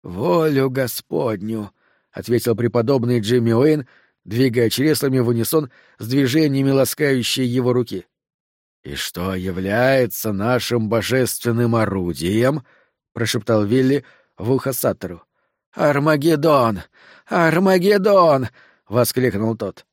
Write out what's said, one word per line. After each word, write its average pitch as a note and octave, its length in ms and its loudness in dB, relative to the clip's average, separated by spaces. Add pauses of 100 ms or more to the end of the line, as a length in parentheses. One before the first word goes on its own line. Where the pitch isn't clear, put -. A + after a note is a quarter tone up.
«Волю C3+ 680 0
Господню», — A2+ 1000 -4 (400)
ответил A#2 420 -2
преподобный A#2+ 680 0
Джимми A#2 320 0
Уэйн, C#3+ 340 2 (380)
двигая A#2 460 0
чреслами C#3 480 0
в A#2+ 100 2
унисон B2 420 0 (280)
с G#2+ 80 -12
движениями C#3 640 2
ласкающей C3+ 760 0
его B2 280 0
руки. A2+ 340 -4 (760)
«И C#2 120 -12
что F#2 400 -6
является G#2 1000 0
нашим A2 560 -2
божественным A#2 880 0
орудием?» — G2 880 -2 (480)
прошептал A2 520 -2
Вилли C3 400 0 (320)
в A2 140 -6
ухо C3+ 220 -2
Саттеру. F#2 500 -6 (520)
«Армагеддон! D3 1080 2 (440)
Армагеддон!» — F#3 1200 4 (400)
воскликнул A2+ 680 0
тот. G2 360 -10